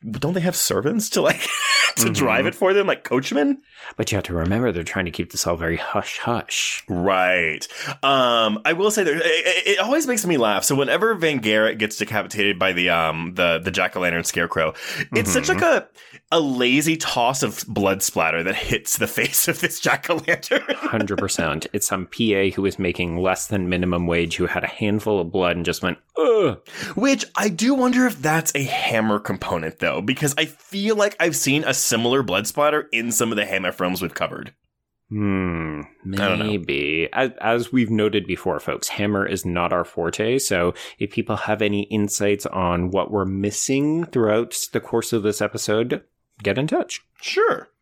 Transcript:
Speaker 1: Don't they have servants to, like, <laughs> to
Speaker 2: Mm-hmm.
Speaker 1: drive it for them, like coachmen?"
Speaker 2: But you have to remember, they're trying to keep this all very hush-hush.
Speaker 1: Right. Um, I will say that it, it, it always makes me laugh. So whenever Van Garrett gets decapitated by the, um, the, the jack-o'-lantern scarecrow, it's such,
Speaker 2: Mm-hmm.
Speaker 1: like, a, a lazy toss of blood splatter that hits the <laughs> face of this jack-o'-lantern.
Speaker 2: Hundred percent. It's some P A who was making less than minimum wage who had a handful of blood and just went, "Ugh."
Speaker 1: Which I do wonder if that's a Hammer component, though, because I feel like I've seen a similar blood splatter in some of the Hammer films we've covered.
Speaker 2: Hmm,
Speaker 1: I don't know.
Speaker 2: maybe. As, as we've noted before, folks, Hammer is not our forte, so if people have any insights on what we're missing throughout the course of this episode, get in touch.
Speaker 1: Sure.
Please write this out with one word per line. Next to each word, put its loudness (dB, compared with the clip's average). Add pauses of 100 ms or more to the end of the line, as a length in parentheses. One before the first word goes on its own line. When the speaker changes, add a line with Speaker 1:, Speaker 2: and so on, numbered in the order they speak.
Speaker 1:
Don't -2
they 0
have 0
servants 0
to, 2
like, 2
<laughs> 0
to 0
Speaker 2:
Mm-hmm. 0
Speaker 1:
drive 2
it 0
for 2
them, 4
like -2
coachmen?" 0 (360)
Speaker 2:
But -2
you 0
have -2
to -6
remember, 2
they're -2
trying -4
to -6
keep -6
this -2
all 0
very -2
hush-hush. -4
Speaker 1:
Right. 2 (380)
Um, 4
I 2
will 2
say 0
that 2
it, -2
it, 2
it 0
always 2
makes -2
me 2
laugh. 2
So 2
whenever 2
Van 0
Garrett 2
gets -2
decapitated -2
by 2
the, 2
um, 0
the, 2
the -2
jack-o'-lantern 0
scarecrow, 0 (400)
it's 0
such, 2
Speaker 2:
Mm-hmm. 0
Speaker 1:
like, 2
a, -20 (440)
a 4
lazy 2
toss 0
of -4
blood 2
splatter 0
that -2
hits -2
the 0
<laughs> -4
face 0
of -2
this -2
jack-o'-lantern. 0
Speaker 2:
Hundred -2
percent. -2
It's -4
some -4
P 0
A 4
who -2
was 0
making -2
less 0
than -2
minimum 0
wage 0
who 0
had -2
a -2
handful 0
of -4
blood 2
and -4
just -2
went, -2 (180)
"Ugh." 2 (360)
Speaker 1:
Which 2 (100)
I 0
do 0
wonder 2
if -4
that's 0
a 0
Hammer 0
component, -6
though, 0
because 0
I 0
feel -4
like 2
I've 2
seen 2
a 0
similar 2
blood 0
splatter 0
in -2
some 0
of -2
the 2
Hammer -2
films -2
we've -4
covered. -6 (560)
Speaker 2:
Hmm, -2 (320)
Speaker 1:
I -4
don't 2
know. 0
Speaker 2:
maybe. -2
As, 0
as 0
we've 2
noted 2
before, -2
folks, -6
Hammer 0
is -4
not 0
our 2
forte, 0
so 2 (240)
if -4
people -2
have -2
any 2
insights 0
on 0
what 0
we're 0
missing 0
throughout 2 (180)
the 0
course -2
of 2
this 0
episode, -2 (380)
get 0
in 0
touch. -2 (200)
Speaker 1:
Sure. 0 (120)